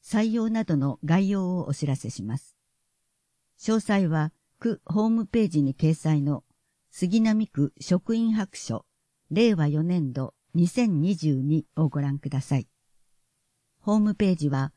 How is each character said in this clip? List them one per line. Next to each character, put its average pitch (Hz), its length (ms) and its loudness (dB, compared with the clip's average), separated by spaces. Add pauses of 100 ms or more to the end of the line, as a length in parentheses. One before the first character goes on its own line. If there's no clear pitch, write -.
採 220 220 0
用 226 200 0
な 220 120 -2
ど 170 140 0
の 139 280 -2
概 190 260 2
要 185 280 -2
を - 80 -6
お 139 80 -4
知 - 120 -6
ら 135 100 0
せ 113 140 -10
し - 120 -12
ま 110 160 -6
す。 - 180 -18 (1000)
詳 220 220 0
細 196 260 2
は 156 260 0 (280)
区 233 240 -4
ホ 214 220 0
ー - 20 2
ム 226 180 0
ペ 220 200 2
ー - 20 -2
ジ 151 160 2
に 135 100 0
掲 160 200 2
載 156 280 0
の 143 220 -4 (480)
杉 190 280 0
並 220 280 2
区 143 320 -2
職 185 340 -2
員 226 180 0
白 214 240 -4
書 - 300 -8 (460)
令 220 220 4
和 156 120 2
四 151 160 0
年 165 300 0
度 131 200 -6 (220)
二 170 140 4
千 208 320 0
二 185 160 0
十 143 260 0
二 151 320 0
を 156 140 0
ご 143 120 -4
覧 143 200 -4
く 143 100 -8
だ 135 100 -2
さ 139 180 -2
い。 - 100 -6 (1120)
ホ 208 160 0
ー - 20 4
ム 208 160 2
ペ 190 180 2
ー 175 40 2
ジ 147 120 -2
は 135 280 -2